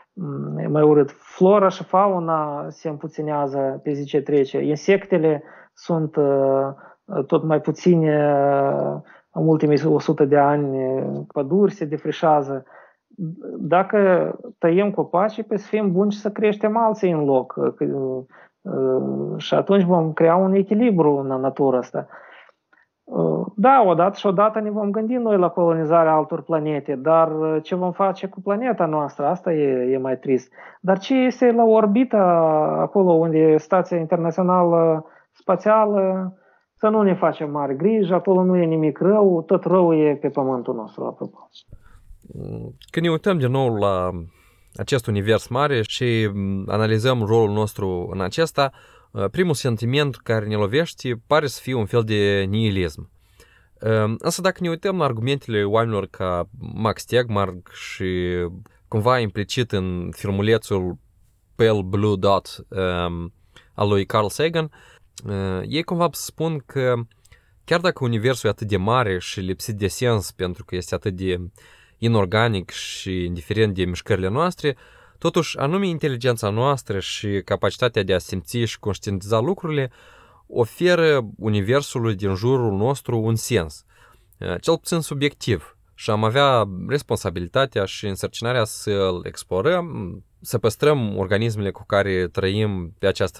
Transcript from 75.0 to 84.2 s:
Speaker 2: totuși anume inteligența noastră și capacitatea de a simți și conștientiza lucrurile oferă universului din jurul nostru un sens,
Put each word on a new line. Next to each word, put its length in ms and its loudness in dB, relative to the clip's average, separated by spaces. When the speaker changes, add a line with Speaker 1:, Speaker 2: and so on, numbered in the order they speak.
Speaker 2:
totuși 400 -2
anume 300 -2
inteligența 640 -2
noastră 500 -2
și 460 -4
capacitatea 580 -2
de 100 0
a 40 2
simți 400 -6
și 220 -4
conștientiza 600 -4
lucrurile 520 -4
oferă 800 2
universului 800 0
din 200 -2
jurul 360 0
nostru 480 -2
un 160 0
sens, 500 -4